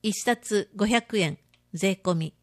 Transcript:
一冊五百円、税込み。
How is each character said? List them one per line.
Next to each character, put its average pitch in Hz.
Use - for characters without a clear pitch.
一 214
冊 233
五 208
百 233
円、 156
税 190
込 180
み。 160